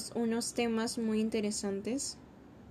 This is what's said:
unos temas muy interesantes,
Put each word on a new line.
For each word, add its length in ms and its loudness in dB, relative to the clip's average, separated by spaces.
unos 400 2
temas 440 2
muy 220 4
interesantes, 960 0